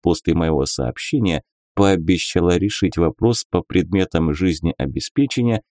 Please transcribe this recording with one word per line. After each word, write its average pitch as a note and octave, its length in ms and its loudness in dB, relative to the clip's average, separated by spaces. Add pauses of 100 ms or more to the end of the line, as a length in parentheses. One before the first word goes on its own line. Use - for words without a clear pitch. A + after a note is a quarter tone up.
после E2+ 340 0
моего D#2+ 320 0
сообщения – E2 760 -2 (320)
пообещала F2 800 2
решить G2 400 -2
вопрос E2+ 520 0
по F2 140 0
предметам E2+ 720 0
жизнеобеспечения F#2 1400 -2